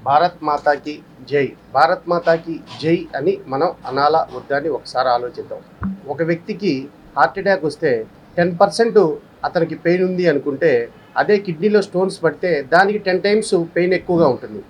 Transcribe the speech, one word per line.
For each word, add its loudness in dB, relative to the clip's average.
భారత్ 2
మాతాకి -2
జై, 0
భారత్ 2
మాతాకి 0
జై 2
అని 0
మనం 0
అనాలా 2
వద్దా -6
అని -4
ఒకసారి -4
ఆలోచిద్దాం. -8
ఒక -6
వ్యక్తికి -4
హార్ట్ 0
అటాక్ 0
వస్తే -2
టెన్ 0
పర్సెంట్ 2
అతనికి -2
పెయిన్ 2
ఉంది -2
అనుకుంటే, 0
అదే 4
కిడ్నీలో 2
స్టోన్స్ -2
పడితే 0
దానికి 6
టెన్ 0
టైమ్స్ 2
పెయిన్ 2
ఎక్కువగా 2
ఉంటుంది. -10